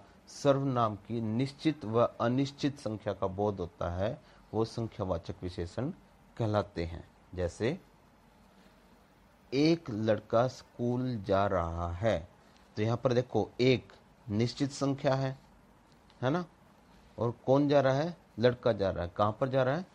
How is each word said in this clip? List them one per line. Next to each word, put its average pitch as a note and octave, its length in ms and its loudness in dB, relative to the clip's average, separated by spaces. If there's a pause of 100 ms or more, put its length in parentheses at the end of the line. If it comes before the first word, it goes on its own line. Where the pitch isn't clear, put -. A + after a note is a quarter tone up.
(280)
सर्वनाम C3+ 680 2
की A2+ 260 -6
निश्चित C3 640 -2
व A2+ 180 2
अनिश्चित C#3 760 0
संख्या G#2+ 340 -4
का G2 140 -4
बोध G2 320 -2
होता F2 360 -6
है, G#2 260 -2 (320)
वो A2 120 0
संख्यावाचक G2+ 800 -6
विशेषण F#2 460 -6 (480)
कहलाते G#2 480 -2
हैं। E2+ 220 -12 (280)
जैसे, G#2 460 -4 (1700)
एक D#3 360 2
लड़का A2 580 0
स्कूल B2 760 -4
जा G2 240 2
रहा E2+ 440 -2
है, F2 380 0 (460)
तो G#2+ 60 -2
यहाँ A2+ 160 0
पर A#2 160 0
देखो, A#2 360 0 (120)
एक B2+ 320 2 (360)
निश्चित A#2+ 420 -2
संख्या C3+ 440 0
है, C3 240 -4 (840)
है B2+ 60 2
ना? E3+ 160 0 (760)
और A#2 120 0
कौन C#3 380 2
जा C#3+ 120 6
रहा C3 120 4
है? D#3+ 240 -2 (220)
लड़का A#2+ 340 4
जा G2 160 0
रहा E2+ 160 -2
है। F2 120 -8
कहाँ G#2+ 220 2
पर C3+ 100 0
जा C3 140 2
रहा C3 120 0
है? F#3 200 -6